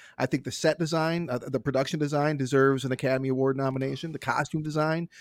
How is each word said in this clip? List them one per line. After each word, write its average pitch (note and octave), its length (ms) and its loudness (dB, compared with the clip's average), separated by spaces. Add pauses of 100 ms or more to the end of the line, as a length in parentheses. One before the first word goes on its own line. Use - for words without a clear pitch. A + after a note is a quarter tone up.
(180)
I B2+ 80 -2
think C3 200 -2
the B2+ 60 -6
set D#3 280 0
design, E3 500 0
uh, B2+ 80 -2
the C3 220 -4
production C3+ 400 0
design D3 380 2
deserves C3+ 480 4
an B2+ 60 -2
Academy C3 380 0
Award C3 260 2
nomination. C3+ 580 -4
The C#3 60 -8
costume D3 440 -2
design D#3 440 0 (140)